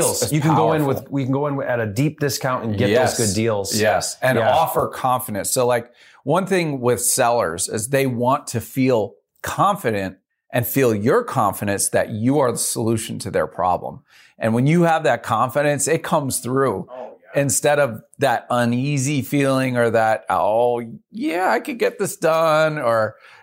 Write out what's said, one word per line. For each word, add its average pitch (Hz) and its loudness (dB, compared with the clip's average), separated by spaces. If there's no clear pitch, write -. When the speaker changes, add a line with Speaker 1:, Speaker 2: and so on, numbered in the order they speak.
Speaker 1:
deals. - -2
Speaker 2:
it's - -2
Speaker 1:
You 156 2
can 151 2
go 156 4
in 156 2
Speaker 2:
powerful. 135 -2
Speaker 1:
with, - -20
we 139 -2
can 131 0
go 143 0
in 139 -4
at 120 -2
a 110 -2
deep 127 -2
discount 127 -2
and 107 -4
get 101 2
Speaker 2:
Yes. 120 2
Speaker 1:
those 113 2
good 92 0
deals. 107 0
Speaker 2:
Yes. 104 0
And 127 2
Speaker 1:
Yeah. 113 2
Speaker 2:
offer 151 2
confidence. 113 -4
So, 123 2
like, 120 0
one 175 0
thing 165 0
with 120 2
sellers 117 2
is 110 -4
they 135 2
want 123 0
to 113 -4
feel 127 0
confident 117 -2
and 123 -2
feel 123 2
your 127 2
confidence 101 -2
that 92 0
you 120 0
are 123 2
the - -6
solution 113 -4
to 101 -10
their 82 0
problem. 85 -4
And 113 0
when 123 2
you 165 4
have 160 2
that 127 0
confidence, 127 0
it 160 0
comes 143 -2
through 123 -2
Speaker 3:
Oh, - -14
yeah. 139 2
Speaker 2:
instead 143 2
of 113 0
that 123 0
uneasy 127 0
feeling 131 0
or 120 4
that, 110 2
"Oh, 113 2
yeah, 320 -2
I 226 2
could 240 -8
get - -2
this 185 -4
done," 156 2
or 113 0